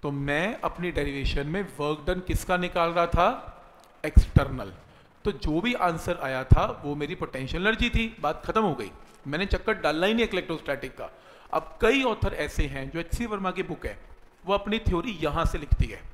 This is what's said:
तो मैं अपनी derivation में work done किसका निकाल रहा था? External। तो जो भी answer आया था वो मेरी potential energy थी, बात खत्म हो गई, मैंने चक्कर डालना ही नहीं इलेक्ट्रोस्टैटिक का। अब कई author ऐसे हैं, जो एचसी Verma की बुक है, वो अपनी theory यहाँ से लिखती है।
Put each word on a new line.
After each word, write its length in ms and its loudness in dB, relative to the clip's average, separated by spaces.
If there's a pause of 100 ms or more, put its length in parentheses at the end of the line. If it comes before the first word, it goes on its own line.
तो 80 -2
मैं 500 0
अपनी 300 -2
derivation 560 -2
में 160 -2 (160)
work 280 -2
done 140 -2
किसका 360 0
निकाल 340 2
रहा 160 2
था? 500 2 (500)
External। 680 6 (520)
तो 80 0
जो 280 0
भी 140 0
answer 480 0
आया 220 -2
था 400 4
वो 100 -2
मेरी 200 -4
potential 520 -4
energy 240 2
थी, 300 0
बात 260 -2
खत्म 160 2
हो 120 2
गई, 160 -8 (360)
मैंने 200 -2
चक्कर 280 0
डालना 320 0
ही 80 4
नहीं 140 2
इलेक्ट्रोस्टैटिक 640 -6
का। 180 -12 (420)
अब 280 -4
कई 220 4
author 320 0
ऐसे 320 -2
हैं, 240 -6
जो 100 -6
एचसी 260 -4
Verma 240 -4
की 120 -4
बुक 240 -8
है, 120 -10 (480)
वो 80 2
अपनी 240 0
theory 320 0
यहाँ 340 0
से 140 0
लिखती 260 4
है। 180 -8 (120)